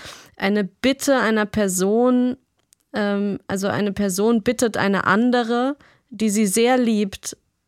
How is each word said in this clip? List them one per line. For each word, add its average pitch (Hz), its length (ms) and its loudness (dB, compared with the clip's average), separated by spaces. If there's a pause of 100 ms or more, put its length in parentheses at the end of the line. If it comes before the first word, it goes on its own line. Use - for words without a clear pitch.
(380)
eine 208 260 0
Bitte 262 560 0
einer 214 260 0
Person, 220 920 0 (560)
ähm, 202 540 -2
also 196 200 -4
eine 196 240 -2
Person 202 520 0
bittet 226 340 -2
eine 196 280 0
andere, 240 680 2 (340)
die 220 200 -2
sie 214 160 2
sehr 226 320 2
liebt, 214 580 -2 (320)